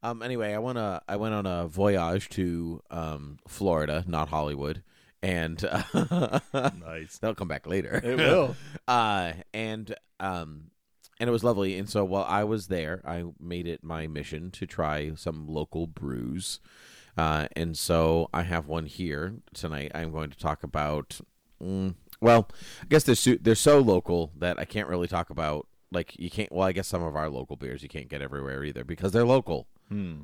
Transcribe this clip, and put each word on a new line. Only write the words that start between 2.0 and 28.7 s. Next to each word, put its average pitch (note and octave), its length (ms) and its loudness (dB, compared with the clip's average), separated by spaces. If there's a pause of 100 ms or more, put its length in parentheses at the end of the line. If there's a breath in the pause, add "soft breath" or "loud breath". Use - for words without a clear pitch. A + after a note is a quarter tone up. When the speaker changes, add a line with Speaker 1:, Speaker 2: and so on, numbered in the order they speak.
Speaker 1:
to, E2+ 500 -2 (100)
um, D2+ 480 -6 (100)
Florida, E2 580 2
not D#2 220 0
Hollywood. D2+ 540 -2 (400 soft breath)
And, E2 420 0
uh, - 760 0 (140)
<laughs> C3+ 180 2 (100)
Speaker 2:
Nice. D#2+ 380 -12
Speaker 1:
that'll A2 160 0
come F#2 140 -6
back D2 180 -6
later. F#2 360 0
Speaker 2:
It A#2+ 140 0
will. D#3 400 4 (140)
Speaker 1:
<laughs> - 180 -12
Uh, G#2 440 2 (200)
and, A2 420 -6 (260)
um, D#2+ 500 -6 (500)
and A#2+ 80 2
it A#2+ 40 4
was A2 120 2
lovely. G2 320 2
And G2+ 140 -6
so G2+ 140 2
while F#2+ 240 0
I G2+ 160 2
was G#2+ 240 -2
there, F2 360 -2
I F2 200 -4 (160)
made F2 260 -6
it E2+ 180 -6
my D#2+ 220 -6
mission D#2 460 -8
to - 140 -8
try D#2 500 -2
some D#2 320 -6
local D#2 400 -4
brews. C2+ 720 -6 (560 loud breath)
Uh, D#2 400 2
and E2 200 -2
so E2 560 4
I E2+ 100 0
have E2+ 260 -2
one D#2+ 180 -4
here E2+ 480 -6 (180)
tonight. D2+ 440 -6
I'm D#2+ 160 -6
going D#2 180 -6
to - 80 -20
talk D2+ 240 -4
about, D2+ 580 -4 (400)
mm, F#2+ 360 -2 (240)
well, A#2 280 8 (320 loud breath)
I - 80 -14
guess D3+ 140 8
they're A#2+ 140 6
so, B2 240 6
they're A2+ 160 6
so D3 240 8
local F2+ 580 4
that F2 220 0
I - 40 -2
can't G#2+ 240 -6
really F2 200 0
talk E2+ 200 -2
about, D2+ 380 -4 (240)
like, F2 260 -4
you F2 140 -6
can't, - 220 -4
well, F#2 160 2
I - 40 4
guess F#2 140 -2
some F2+ 160 -2
of D#2 140 -4
our D#2 120 -2
local C2+ 280 -6
beers C2+ 260 -8
you C#2+ 60 -14
can't C2 200 -10
get C#2+ 140 -6
everywhere C#2 400 -6
either B1+ 220 -6